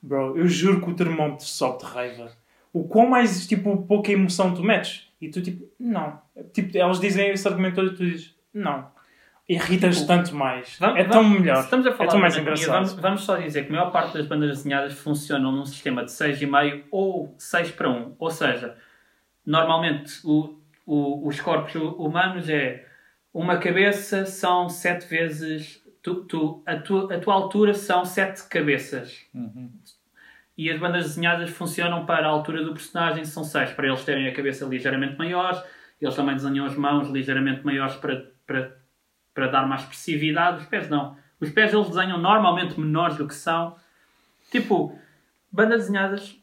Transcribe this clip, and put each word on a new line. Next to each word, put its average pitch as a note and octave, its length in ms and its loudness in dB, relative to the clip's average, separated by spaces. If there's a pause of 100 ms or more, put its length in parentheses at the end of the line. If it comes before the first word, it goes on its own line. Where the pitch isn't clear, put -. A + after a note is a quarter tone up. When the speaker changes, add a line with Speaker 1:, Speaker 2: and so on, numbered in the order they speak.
Speaker 1:
bro, C3+ 340 -2
eu F3 120 4
juro F3 340 4
que F3 80 -4
o - 40 -4
termómetro D#3 520 -2
sobe - 320 -2
de - 80 -14
raiva. A#2+ 460 -10 (400)
O F3 120 -2
quão A#3 240 6
mais, A#3 380 2
tipo, G3+ 300 0 (100)
pouca G3+ 260 2
emoção F#3 400 2
tu E3+ 120 -4
metes. - 440 0 (120)
E D#3+ 100 -10
tu, F#3 100 -6
tipo, F3+ 240 -8 (140)
"não". F3 420 -4 (320)
Tipo, F#3+ 240 -2
elas F3+ 240 4
dizem G3 300 2
esse G3 160 -2
argumento F3+ 300 0
todo F#3+ 160 2
e - 40 -10
tu F#3 80 -4
dizes, E3+ 300 -4 (180)
"não". D3 460 -6 (520)
Irritas F3+ 460 4
Speaker 2:
Tipo, D3+ 120 0
Speaker 1:
tanto F3 280 4
mais. B2+ 420 -4
Speaker 2:
vamos, F#3 220 4
Speaker 1:
É F#3+ 40 6
tão A3 180 8
Speaker 2:
vamos, G#3 180 8
Speaker 1:
melhor. D#3 160 6
Speaker 2:
se C3+ 80 4
estamos B3+ 220 2
a - 20 6
Speaker 1:
É A#3+ 60 2
Speaker 2:
falar E3+ 160 0
Speaker 1:
tão G3 80 6
Speaker 2:
de - 20 8
Speaker 1:
mais F3 140 6
Speaker 2:
anatomia, D#3 180 0 (120)
Speaker 1:
engraçado. F#3+ 220 2
Speaker 2:
vamos, F#3+ 60 -2 (100)
vamos G3 200 0
só F#3 160 0
dizer D3 260 -4
que C#3 60 -10
a D#3 60 -2
maior F3+ 140 2
parte E3+ 220 0
das D3+ 140 -4
bandas D3+ 320 0
desenhadas C#3 340 -2
funcionam D3 580 -2
num C#3 140 -2
sistema B2+ 400 -4
de - 80 -14
seis C#3+ 300 -2
e - 20 -2
meio C#3+ 460 2
ou F#3+ 480 -2
seis E3+ 320 -2
para - 180 -4
um. A#2+ 300 -4
Ou E3 120 -4
seja, B2+ 460 -4 (680)
normalmente D#3+ 800 0
o, D3+ 340 0 (280)
o, C#3+ 400 -2
os C#3+ 140 -4
corpos D#3 340 -2
hu-, D#3+ 220 -4
humanos E3+ 520 -2
é C#3 380 -2 (460)
uma F3 260 0
cabeça F#3+ 680 2
são F3+ 420 0
sete F3 380 -4
vezes, D#3 760 -6 (200)
tu, F3+ 220 -4
tu, D#3 420 -4
a, E3 100 -4
tu, F#3+ 360 -2
a F3 60 -4
tua G3 160 2
altura G3+ 400 4
são F3+ 300 0
sete F#3+ 440 -2
cabeças. C#3+ 680 -2 (160)
Speaker 3:
Uhum. A#2+ 360 -12 (840)
Speaker 2:
E D#3+ 140 -4
as D#3+ 100 -4
bandas F3 240 -2
desenhadas E3+ 460 -2
funcionam E3+ 540 -4
para D#3 220 2
a D#3 40 2
altura D#3 340 -2
do D#3+ 80 -6
personagem, D#3+ 520 -4
são D#3 200 -8
seis, C#3 260 -2
para C#3+ 160 -4
eles C3+ 180 -2
terem C#3 240 -2
a B2+ 60 -8
cabeça C#3 320 -4
ligeiramente C3+ 500 -4
maiores. F3+ 440 -2 (400)
Eles C3+ 160 -2
também C#3 180 0
desenham C#3 320 -2
as C3 100 -6
mãos C#3+ 340 2
ligeiramente C3+ 540 -2
maiores C3+ 300 -2
para, C3 320 -6 (180)
para, C3 320 -6 (560)
para C3+ 160 -2
dar C3+ 200 2
mais - 140 -2
expressividade. E3 800 0
Os - 40 -16
pés G3 220 -4
não. C#3+ 280 -2 (240)
Os D3+ 100 -4
pés G#3+ 220 4
eles G#3 160 4
desenham F3+ 300 -2
normalmente F3+ 600 4
menores D#3 380 0
do D3 120 -6
que D3 80 -12
são. E3+ 400 -2 (760)
Tipo, F#3 480 0 (540)
bandas A3 300 4
desenhadas G3 600 -2